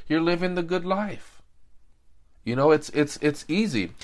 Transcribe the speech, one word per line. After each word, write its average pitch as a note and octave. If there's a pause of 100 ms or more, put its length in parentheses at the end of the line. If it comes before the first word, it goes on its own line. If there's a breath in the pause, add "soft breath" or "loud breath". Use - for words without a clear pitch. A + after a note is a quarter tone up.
you're D#3
living F3
the F3
good F3
life. G3 (1040)
You A#2
know, D3
it's, D3+
it's, D3
it's D3
easy. G3+ (120)